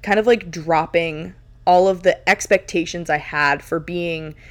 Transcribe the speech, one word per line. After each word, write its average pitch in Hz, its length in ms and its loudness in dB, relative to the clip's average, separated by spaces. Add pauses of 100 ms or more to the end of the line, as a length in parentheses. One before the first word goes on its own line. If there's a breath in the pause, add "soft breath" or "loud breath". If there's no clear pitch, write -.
kind 208 180 0
of, 214 60 0
like, 220 260 2
dropping 160 800 -2 (320)
all 180 220 6
of 180 160 0
the - 240 0
expectations 180 840 -2
I 151 60 0
had 147 440 -2
for 165 200 -4
being, 165 560 -8 (140 soft breath)